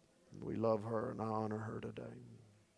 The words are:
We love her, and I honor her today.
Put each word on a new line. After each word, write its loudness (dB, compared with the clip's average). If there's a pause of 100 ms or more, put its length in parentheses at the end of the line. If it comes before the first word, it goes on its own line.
(420)
We -2
love 6
her, 0
and -2
I 2
honor 2
her -4
today. -6 (760)